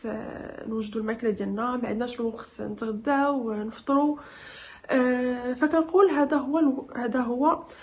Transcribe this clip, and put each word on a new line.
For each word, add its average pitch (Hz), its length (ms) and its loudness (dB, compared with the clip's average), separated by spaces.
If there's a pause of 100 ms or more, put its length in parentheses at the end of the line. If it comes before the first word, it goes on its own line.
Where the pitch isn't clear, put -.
آه، - 600 -10
نوجدوا 220 340 -4
الماكله 226 280 -2
ديالنا، 208 480 -2
ما 240 100 -2
عندناش 240 320 -4
الوقت 226 420 -6
نتغداو 226 880 0
ونفطروا". 277 680 2 (720)
آه، 247 640 2
فكنقول 320 580 4
هذا 294 260 4
هو 285 220 0
الو-، 277 360 2
هذا 247 240 0
هو، 254 440 2 (200)